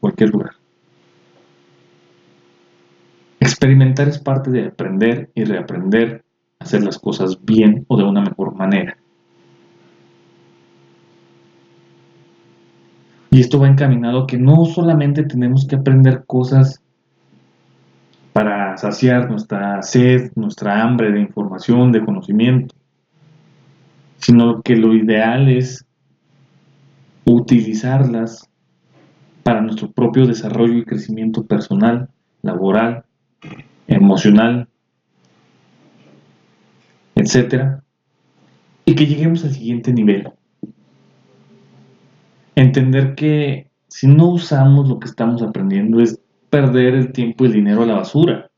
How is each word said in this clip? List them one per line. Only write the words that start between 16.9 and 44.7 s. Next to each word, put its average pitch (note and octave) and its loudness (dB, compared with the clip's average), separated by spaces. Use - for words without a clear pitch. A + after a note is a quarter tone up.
para G2+ -4
saciar A#2 0
nuestra G2+ -8
sed, B2+ 0
nuestra G#2 -4
hambre A#2 0
de G#2 0
información, G#2 0
de G#2+ 0
conocimiento, G#2+ -2
sino A#2 2
que A#2+ 0
lo A2 2
ideal A2+ 2
es B2+ -2
utilizarlas A#2 0
para A2+ 0
nuestro G#2+ -6
propio B2 0
desarrollo A#2 -2
y A2+ -6
crecimiento A2 -6
personal, A#2 -2
laboral, G#2 -2
emocional, G#2 2
etcétera, C3 -2
y - 2
que D3+ 2
lleguemos D#3+ -2
al D3 -4
siguiente A#2 -6
nivel. G#2 0
Entender C3+ 2
que D3 -4
si - -4
no D#3 6
usamos C#3 2